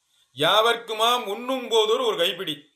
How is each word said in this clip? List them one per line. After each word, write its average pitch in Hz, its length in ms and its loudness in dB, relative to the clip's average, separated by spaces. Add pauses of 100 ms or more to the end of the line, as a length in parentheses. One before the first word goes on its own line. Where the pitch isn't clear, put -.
(380)
யாவர்க்குமாம் 220 880 2
உண்ணும் 240 440 -6
போதொரு 220 360 2
ஒரு 202 120 0
கைப்பிடி. 170 380 -2 (200)